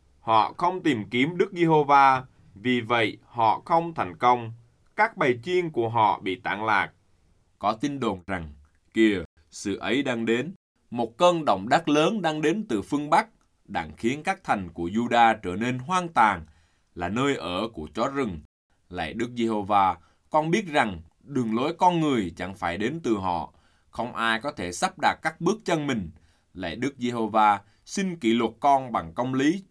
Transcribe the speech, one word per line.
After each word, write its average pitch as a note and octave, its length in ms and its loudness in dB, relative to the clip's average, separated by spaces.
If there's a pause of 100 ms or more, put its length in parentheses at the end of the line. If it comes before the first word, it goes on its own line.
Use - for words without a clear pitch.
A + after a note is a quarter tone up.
(200)
Họ E3+ 380 2
không F3+ 260 -2
tìm A#2 260 0
kiếm C#3+ 280 0
Đức G3 140 0
Giê-hô-va, C#3+ 760 4 (300)
vì A#2+ 260 0
vậy A2 440 0
họ A2+ 400 0
không E3+ 280 0
thành G2 240 -6
công. A#2+ 360 2 (420)
Các A3 220 0
bầy B2 260 0
chiên F3+ 260 -2
của A#2 200 -2
họ A2 300 2
bị F#2 160 -6
tản G2 300 -6
lạc." F#2+ 260 0 (680)
Có G#2 140 0
tin C#3 260 -6
đồn G2+ 280 -2
rằng, E2+ 260 -8 (400)
"Kìa, G#2 300 2 (280)
sự G2 260 -8
ấy A#2+ 260 -2
đang A#2+ 220 -4
đến. B2 280 0 (380)
Một A#2 260 -6
cơn F3 280 4
động G2+ 240 0
đất D#3 200 2
lớn E3+ 320 2
đang D#3 200 -2
đến F3 280 0
từ A#2 120 -2
phương D3 280 -4
Bắc, G#3 180 2 (380)
đang E2+ 320 -6
khiến C#3 260 -4
các - 200 -6
thành G2+ 260 -2
của E2+ 200 -6
Juda A#2 540 4
trở F2+ 120 -4
nên B2 240 -4
hoang F3 300 -4
tàn, G#2 360 2 (500)
là F2 140 -4
nơi C3 260 0
ở F2+ 380 -4
của D#2 200 -10
chó A2+ 140 0
rừng. B2+ 320 -4 (500)
Lạy F2 240 -6
Đức B2 220 -4
Giê-hô-va, G#2 640 0 (320)
con D#3 220 0
biết G3+ 160 0
rằng A#2 340 0 (220)
đường A#2 320 -2
lối C#3+ 180 0
con F3+ 260 2
người A#2+ 360 0
chẳng F#2 200 -8
phải F2 220 -4
đến C3 260 -4
từ A2+ 140 0
họ. F2+ 360 -4 (360)
Không A#2+ 260 -8
ai A2+ 260 -2
có C#3+ 100 -8
thể F#2 200 -6
sắp - 300 -4
đặt A2 200 2
các D#3+ 200 -6
bước G3 240 0
chân D#3 220 -2
mình. G#2+ 220 -4 (440)
Lạy E2+ 220 -8
Đức C3 220 -4
Giê-hô-va, A2 640 2 (240)
xin F#3+ 300 -4
kỷ A2+ 180 2
luật A#2 260 2
con C3+ 320 2
bằng E2+ 220 -4
công B2+ 200 -4
lý, D3+ 380 0